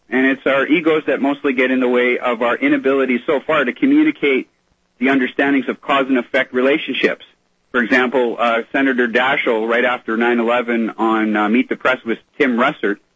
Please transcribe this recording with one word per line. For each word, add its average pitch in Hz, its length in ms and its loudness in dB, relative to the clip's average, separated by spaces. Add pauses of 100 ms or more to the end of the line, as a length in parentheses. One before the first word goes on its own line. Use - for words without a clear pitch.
and 131 160 2
it's 135 220 0
our 135 180 2
egos 156 400 2
that 135 160 0
mostly 139 320 -2
get 127 160 2
in 131 100 0
the 123 80 0
way 123 300 2
of 120 240 -2
our 120 160 0
inability 135 680 0
so 143 120 0
far 151 240 0
to 123 80 -2
communicate 143 760 2 (480)
the 127 120 0
understandings 135 600 0
of 107 100 -6
cause 139 300 0
and 131 80 2
effect 127 340 -2
relationships. 131 720 -2 (480)
For 120 120 0
example, 123 560 0
uh, 117 320 0
Senator 135 360 0
Daschle, 120 600 0
right 120 160 0
after 123 320 -4
nine 120 220 0
eleven 117 500 -2
on, 110 480 0
uh, 104 100 0
Meet 120 220 0
the 110 60 -2
Press 127 280 -4
with 113 140 -4 (220)
Tim 127 180 2
Russert, 104 400 -2 (180)